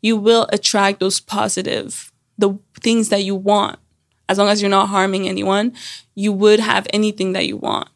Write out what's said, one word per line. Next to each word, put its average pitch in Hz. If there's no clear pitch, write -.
you 220
will 220
attract 202
those 196
positive, -
the 202
things 226
that 202
you 196
want. 202
As 196
long 202
as 208
you're 202
not 196
harming 196
anyone, 196
you 202
would 208
have 214
anything 208
that 190
you -
want. -